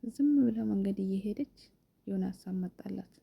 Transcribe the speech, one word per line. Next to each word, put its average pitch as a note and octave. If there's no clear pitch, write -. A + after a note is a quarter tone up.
ዝም C#4
ብላ A#3
መንገድ G3
እየሄደች G3
የሆነ G3
ሀሳብ F#3
መጣላት። F#3+